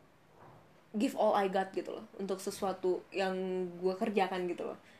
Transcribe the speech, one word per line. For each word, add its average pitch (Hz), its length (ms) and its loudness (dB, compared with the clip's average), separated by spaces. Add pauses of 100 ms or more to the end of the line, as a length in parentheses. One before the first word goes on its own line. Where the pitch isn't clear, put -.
(960)
give 220 240 0
all 208 160 6
I 196 160 4
got 190 240 -2
gitu - 160 -4
loh - 160 -8 (160)
untuk 190 160 -2
sesuatu 185 720 0
yang 185 560 0 (160)
gue 185 160 2
kerjakan 190 480 2
gitu 170 260 -4
loh. - 60 -12 (220)